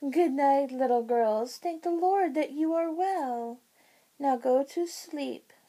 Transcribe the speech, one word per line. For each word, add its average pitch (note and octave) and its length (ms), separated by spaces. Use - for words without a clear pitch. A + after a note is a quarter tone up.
Good D4 300
night, C#4 400
little B3+ 320
girls. A#3 540
Thank E4 260
the F4 80
Lord F4 440
that D4+ 180
you D#4 200
are E4 160
well. C#4 720
Now C#4 200
go B3+ 260
to E4+ 240
sleep - 680